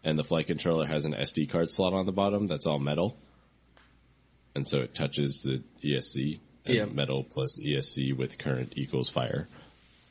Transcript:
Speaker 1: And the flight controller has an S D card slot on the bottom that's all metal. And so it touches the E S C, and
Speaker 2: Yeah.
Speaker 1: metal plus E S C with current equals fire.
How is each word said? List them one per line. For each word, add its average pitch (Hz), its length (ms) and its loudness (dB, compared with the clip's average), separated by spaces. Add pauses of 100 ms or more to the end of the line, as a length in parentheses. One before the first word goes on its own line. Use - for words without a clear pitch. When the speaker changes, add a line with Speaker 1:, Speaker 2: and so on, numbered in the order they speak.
Speaker 1:
And 78 140 2
the 76 60 2
flight 80 220 2
controller 80 400 2
has 76 200 0
an 76 100 -2
S - 160 -2
D 76 160 0
card 82 240 2
slot 92 220 2
on 95 120 0
the 98 60 0
bottom 101 340 2
that's 80 220 -2
all 73 100 4
metal. 73 400 0 (1400)
And 71 140 -2
so 69 140 2
it - 120 -6
touches 71 480 0
the 65 220 -2 (200)
E 71 140 2
S - 120 -4
C, 69 300 -2 (260)
and 127 100 4
Speaker 2:
Yeah. 107 100 2
Speaker 1:
metal 67 380 -2
plus - 360 -4
E 71 180 0
S 69 120 -2
C 67 240 0
with 65 240 -4
current 64 380 -4
equals 69 340 -2
fire. - 400 -2 (600)